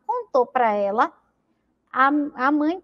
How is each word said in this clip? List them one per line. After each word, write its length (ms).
contou 400
pra 260
ela, 400
a, 140
a 160
mãe 320